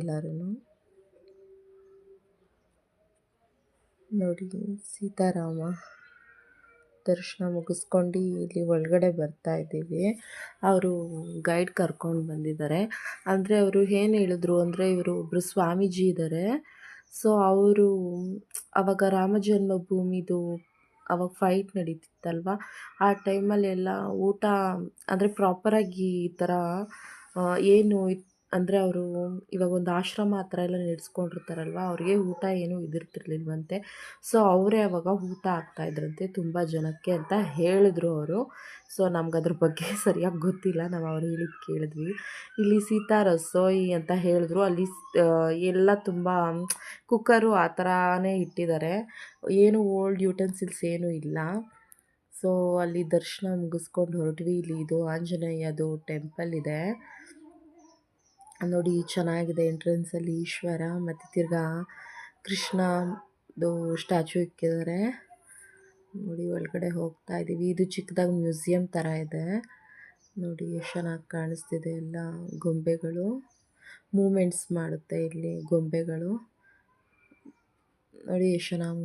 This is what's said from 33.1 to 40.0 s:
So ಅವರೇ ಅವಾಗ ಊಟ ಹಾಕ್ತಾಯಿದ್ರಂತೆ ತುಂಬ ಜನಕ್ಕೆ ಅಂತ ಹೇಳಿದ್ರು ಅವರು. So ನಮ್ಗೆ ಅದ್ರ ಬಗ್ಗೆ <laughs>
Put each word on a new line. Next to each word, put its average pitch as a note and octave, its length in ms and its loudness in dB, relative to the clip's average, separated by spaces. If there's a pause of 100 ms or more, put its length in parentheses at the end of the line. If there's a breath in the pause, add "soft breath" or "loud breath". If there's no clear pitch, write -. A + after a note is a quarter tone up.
So - 80 2 (180)
ಅವರೇ G#3 340 4
ಅವಾಗ F3 180 -2 (240)
ಊಟ F#3 140 -10 (100)
ಹಾಕ್ತಾಯಿದ್ರಂತೆ D#3 720 -6 (120)
ತುಂಬ E3 200 -4 (180)
ಜನಕ್ಕೆ D#3+ 440 -2
ಅಂತ D#3 140 -4 (260)
ಹೇಳಿದ್ರು F3 600 4
ಅವರು. D#3+ 220 -2 (540 loud breath)
So F#3+ 220 2
ನಮ್ಗೆ E3 240 0
ಅದ್ರ D#3+ 220 0
ಬಗ್ಗೆ D#3+ 240 0
<laughs> G#3 180 -6